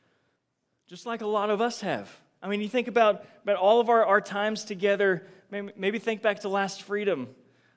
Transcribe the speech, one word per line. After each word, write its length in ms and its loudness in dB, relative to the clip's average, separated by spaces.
just 180 -18
like 160 -6
a 60 -6
lot 240 0
of 100 2
us 220 -2
have. 340 -4
I 80 -12
mean, 140 -2
you 60 -4
think 200 -2
about, 380 2
about 140 0
all 240 6
of 100 2
our, 160 6
our 140 6
times 440 -4
together. 640 0
Maybe, 260 -10
maybe 220 -2
think 240 -6
back 180 0
to 80 -8
last 340 -4
Freedom, 460 -4